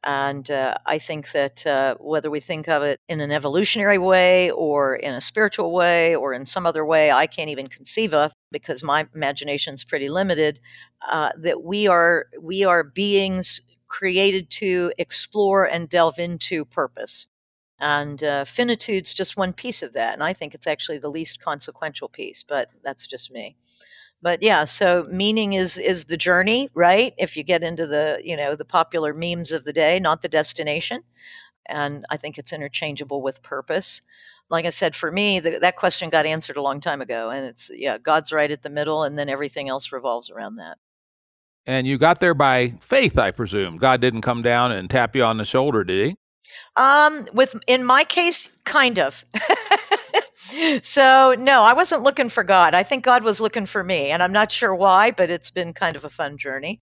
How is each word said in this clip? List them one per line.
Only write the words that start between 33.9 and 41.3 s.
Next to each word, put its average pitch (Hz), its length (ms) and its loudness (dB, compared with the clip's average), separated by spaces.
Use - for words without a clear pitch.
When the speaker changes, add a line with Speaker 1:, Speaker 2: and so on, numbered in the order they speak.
Speaker 1:
Like 165 160 -4
I 170 60 -2
said, 160 260 -2
for 160 160 -6
me, 202 260 0
the, 165 220 -2
that 180 160 2
question 180 320 -2
got 156 160 2
answered 156 320 -4
a 147 60 -6
long 139 180 -2
time 147 220 -6
ago. 113 260 -6
And 135 160 -8
it's, - 280 -12
yeah, 120 260 -6
God's 156 340 0
right 147 180 0
at 147 120 -8
the 147 80 -12
middle, 151 320 -4
and 147 160 -4
then 143 100 -4
everything 139 400 -8
else 131 240 -6
revolves 120 380 -6
around 107 260 -14
that. 82 220 -18